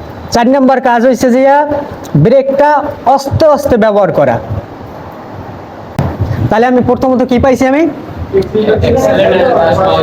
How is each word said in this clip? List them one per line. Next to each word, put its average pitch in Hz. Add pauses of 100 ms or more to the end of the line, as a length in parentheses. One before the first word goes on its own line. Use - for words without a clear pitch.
(300)
চার 240
নাম্বার 262
কাজ 240
হইছে 254
যে 254 (760)
ব্রেকটা 269 (240)
আস্তে 269
আস্তে 277
ব্যবহার 202
করা। 139 (2000)
তাহলে 220
আমি 254
প্রথমত 254
কি 247
পাইছি? 262
আমি 294 (2250)